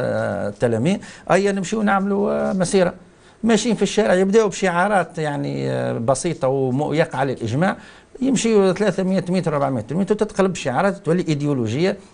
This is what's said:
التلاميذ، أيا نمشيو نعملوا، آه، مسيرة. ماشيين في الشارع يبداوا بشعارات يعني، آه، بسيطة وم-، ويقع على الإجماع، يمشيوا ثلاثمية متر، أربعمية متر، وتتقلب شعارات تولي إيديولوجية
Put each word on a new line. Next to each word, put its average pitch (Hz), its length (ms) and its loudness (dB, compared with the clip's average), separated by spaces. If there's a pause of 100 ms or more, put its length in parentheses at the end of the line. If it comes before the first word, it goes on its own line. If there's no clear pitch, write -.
(520)
التلاميذ، 120 460 0 (320)
أيا 196 220 2
نمشيو 196 300 -4
نعملوا، 202 680 0
آه، - 20 -4
مسيرة. 185 420 2 (480)
ماشيين 220 340 2
في 170 60 0
الشارع 202 320 2
يبداوا 196 340 4
بشعارات 185 720 0
يعني، 143 520 -4
آه، 123 220 -2
بسيطة 131 560 0
وم-، 131 320 0
ويقع 151 380 -2
على 135 140 0
الإجماع، 131 440 -2 (440)
يمشيوا 220 520 2
ثلاثمية 190 560 0
متر، 170 260 0
أربعمية 135 360 0
متر، 185 240 0
وتتقلب 202 400 0
شعارات 156 420 -2
تولي 175 320 -2
إيديولوجية 147 680 0 (180)